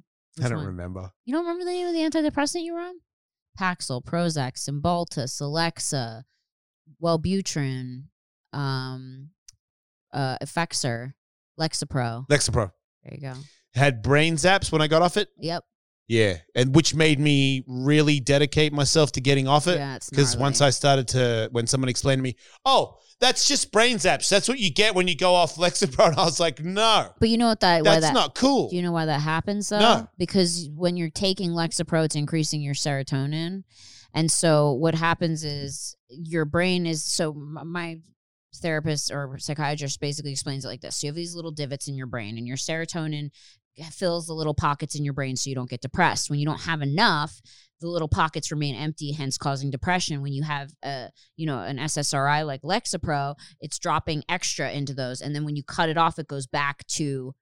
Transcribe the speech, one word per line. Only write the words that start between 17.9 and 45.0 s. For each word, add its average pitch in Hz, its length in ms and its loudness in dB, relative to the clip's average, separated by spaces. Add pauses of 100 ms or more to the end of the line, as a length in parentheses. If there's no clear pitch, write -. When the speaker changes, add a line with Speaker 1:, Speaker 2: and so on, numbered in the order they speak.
Speaker 1:
dedicate 147 520 4
myself 143 400 4
to 139 80 -4
getting 135 280 2
off 147 180 4
it. 175 120 4
Speaker 2:
Yeah, 139 180 -6
it's - 120 -12
Speaker 1:
'Cause 135 260 4
Speaker 2:
gnarly. 117 80 -2
Speaker 1:
once 139 180 2
I 139 100 6
started 135 380 4
to, 120 420 2
when 117 160 -2
someone 131 220 0
explained 131 320 0
to - 20 -2
me, 127 140 -4 (280)
"Oh, 247 340 2 (200)
that's - 300 4
just - 240 0
brain 233 240 6
zaps. 156 320 2
That's 196 200 4
what 262 120 0
you 190 100 2
get 208 240 4
when 180 140 2
you 170 80 0
go 180 180 4
off 175 220 4
Lexapro." 175 500 4
<laughs> 170 40 6
And 143 60 0
I 190 80 4
was 160 140 0
like, 165 240 0
"No, 190 560 2
Speaker 2:
But 226 100 4
you 226 80 2
know 233 120 4
what 220 100 2
that, 170 260 6
why 160 100 8
Speaker 1:
that's 160 120 6
Speaker 2:
that, 147 80 4
Speaker 1:
not 170 220 2
cool." 254 340 4
Speaker 2:
do 180 60 -4
you 175 60 -2
know 175 100 -2
why 165 140 0
that 151 140 0
happens 165 480 -2
though? 208 120 2
Speaker 1:
No. 220 360 6
Speaker 2:
Because 175 600 0
when 175 200 0
you're 165 140 -2
taking 190 400 -2
Lexapro, 165 540 0
it's 151 100 0
increasing 151 480 -2
your 143 120 -2
serotonin, 147 880 -4 (500)
and 160 160 2
so 147 440 4
what 160 200 2
happens 160 480 0
is 143 540 -10 (120)
your 160 360 -4
brain 175 420 0
is, 160 160 -2
so 156 300 -2
m-, 151 320 -12
my 165 340 -8 (560)
therapist 156 560 -2
or 139 300 -8
psychiatrist 147 580 -4
basically 147 320 -6
explains 135 340 -6
it 120 40 -10
like - 140 -12
this. - 160 -10
So 147 100 -4
you - 0 -
have 147 80 -8
these 170 180 -10
little 165 160 -10
divots 143 380 -8
in 139 80 -6
your 131 100 -8
brain, 113 320 -8
and 120 80 -8
your 127 100 -8
serotonin 156 720 -6 (640)
fills 170 340 -2
the 165 80 -8
little 156 200 -2
pockets 147 400 -4
in 147 100 -4